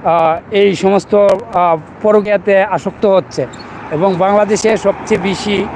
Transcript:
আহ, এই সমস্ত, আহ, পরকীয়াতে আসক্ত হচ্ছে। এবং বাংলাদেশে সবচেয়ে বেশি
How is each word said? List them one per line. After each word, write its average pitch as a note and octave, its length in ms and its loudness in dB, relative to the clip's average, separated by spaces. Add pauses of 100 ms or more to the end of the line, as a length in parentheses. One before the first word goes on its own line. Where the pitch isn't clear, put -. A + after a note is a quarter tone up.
আহ, E3 360 2 (120)
এই G3+ 240 2
সমস্ত, F#3+ 400 0
আহ, F#3+ 640 2 (240)
পরকীয়াতে G3+ 640 2
আসক্ত F#3+ 420 -4
হচ্ছে। F3+ 420 0 (440)
এবং F3+ 240 0
বাংলাদেশে G#3 640 0
সবচেয়ে G3+ 440 -2
বেশি G3 440 -4 (100)